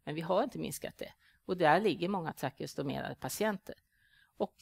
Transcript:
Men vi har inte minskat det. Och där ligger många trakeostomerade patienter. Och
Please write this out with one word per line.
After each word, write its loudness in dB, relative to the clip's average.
Men -6
vi -4
har 2
inte -4
minskat -8
det. -10
Och -4
där 8
ligger 0
många -4
trakeostomerade -6
patienter. -4
Och -4